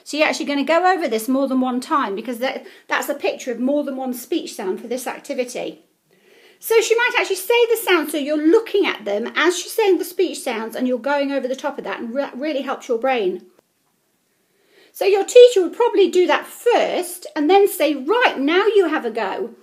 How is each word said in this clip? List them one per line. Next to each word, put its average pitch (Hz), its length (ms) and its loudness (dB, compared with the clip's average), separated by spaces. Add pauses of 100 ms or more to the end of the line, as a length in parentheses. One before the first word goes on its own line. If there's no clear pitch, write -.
So - 120 -8
you're 302 120 2
actually 254 160 -4
gonna 277 200 -2
go 330 280 2
over 339 160 -2
this 220 200 -2
more 269 200 0
than 262 120 0
one 254 200 -2
time, 254 340 -2
because 226 240 -8
that, 262 280 -6 (200)
that's 254 220 -2
a 294 60 -2
picture - 360 -6
of 233 80 -6
more 277 240 0
than 262 140 -8
one 262 160 -6
speech - 420 -8
sound 208 260 -6
for 226 60 -16
this 247 200 -8
activity. 240 760 -8 (800)
So 453 220 2
she - 120 0
might 480 240 0
actually 381 180 -2
say 480 300 2
the 453 120 0
sound, 339 320 0
so 320 80 -4
you're 294 180 -2
looking 339 500 2
at - 200 -6
them 220 280 -4
as 311 240 0
she's - 140 -12
saying 392 260 2
the 359 60 -4
speech 311 360 -4
sounds, 226 360 -6
and 254 100 -2
you're 247 120 0
going 277 340 -2
over 254 160 -4
the 254 80 -4
top 277 220 -8
of 196 60 -12
that, - 160 -8
and 233 140 -10
re-, 277 220 -4
really 277 260 -4
helps 254 240 -8
your 233 120 -2
brain. 226 480 -2 (1500)
So - 120 -4
your 392 200 4
teacher 494 380 10
would 320 140 -4
probably 415 340 4
do 359 160 4
that 285 220 0
first - 760 -2 (120)
and 302 120 0
then 392 200 6
say, 302 260 0
"Right, 339 420 2
now 339 300 2
you 403 220 4
have 294 160 -2
a 233 60 -2
go." 214 520 -6